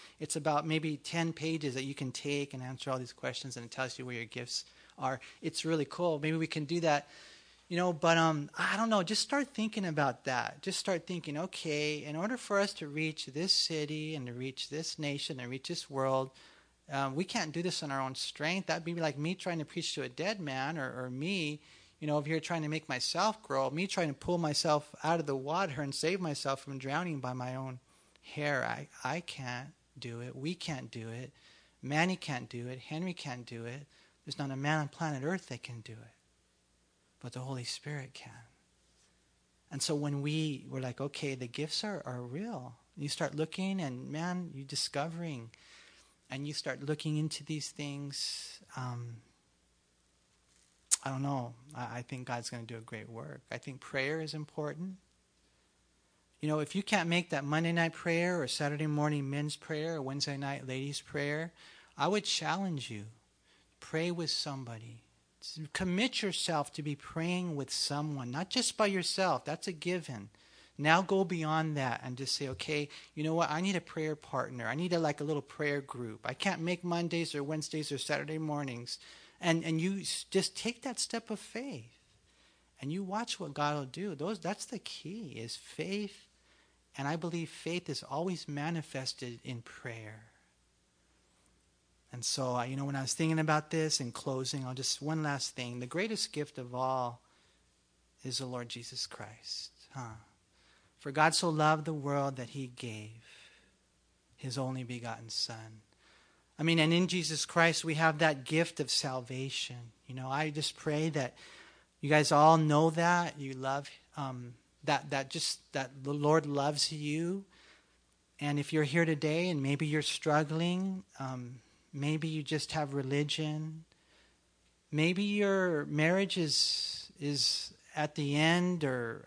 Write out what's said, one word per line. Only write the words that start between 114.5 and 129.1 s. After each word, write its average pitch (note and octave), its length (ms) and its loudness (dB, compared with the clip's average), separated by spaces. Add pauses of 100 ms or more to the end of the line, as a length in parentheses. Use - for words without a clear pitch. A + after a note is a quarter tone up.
that, C#3+ 260 2
that C3+ 200 0
just, - 420 -4
that C3 180 -2 (120)
the C#3+ 120 -2
Lord D3 320 6
loves C#3+ 460 2
you. D#3+ 520 -2 (960)
And D3 180 2
if C#3+ 140 -2
you're D#3 120 6
here D#3+ 200 4
today D#3+ 440 2
and D3+ 140 2
maybe C#3+ 240 2
you're D3+ 160 2
struggling, E3+ 1000 2 (140)
um, B2+ 420 -6 (320)
maybe D3+ 360 0
you D#3 140 -2
just D3 300 -2
have C#3+ 220 0
religion, D3+ 920 0 (1080)
maybe E3+ 320 4
your G3 640 4
marriage E3 500 4
is, - 840 0
is - 520 0 (220)
at D3+ 200 0
the C#3+ 220 2
end, E3+ 480 6
or B2 420 -2